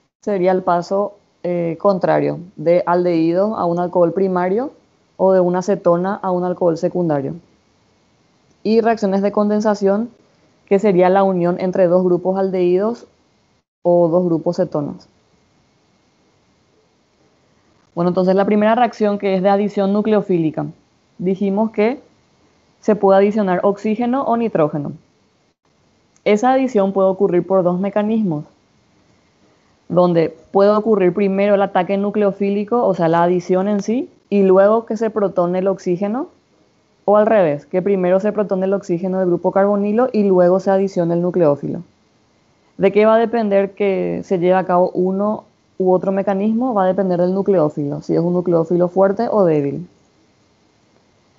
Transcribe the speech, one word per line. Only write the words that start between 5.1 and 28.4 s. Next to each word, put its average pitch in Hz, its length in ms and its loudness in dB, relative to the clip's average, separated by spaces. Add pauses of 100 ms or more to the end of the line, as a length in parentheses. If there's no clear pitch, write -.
o 190 160 2
de 185 60 4
una 180 220 0
cetona 190 540 -2
a 190 160 -6
un 180 120 -2
alcohol 175 340 -2
secundario. 165 580 -4 (1300)
Y 220 180 2
reacciones 214 400 0
de 202 100 -2
condensación, 208 800 0 (560)
que 196 140 2
sería 180 300 4
la 196 140 4
unión 180 360 0
entre 190 280 0
dos 180 160 2
grupos 180 360 0
aldehídos 185 640 -2 (800)
o 175 240 4
dos 180 180 0
grupos 170 320 -2
cetonas. - 500 -6 (2750)
Bueno, 175 160 0
entonces 185 260 2
la 196 100 2
primera 214 300 2
reacción, 214 440 0
que 196 160 -2
es 185 80 -2
de 202 60 2
adición 202 440 0
nucleofílica, 190 720 0 (520)
dijimos 196 540 -2
que 233 300 -2 (800)
se 214 140 0
puede 196 240 4
adicionar 196 440 0
oxígeno 233 600 -2
o 233 120 -2
nitrógeno. 156 560 -2 (1300)
Esa 214 280 2
adición 214 380 0
puede 190 160 0
ocurrir 185 380 0
por 190 180 0
dos 180 160 -2
mecanismos, 202 640 -2 (1400)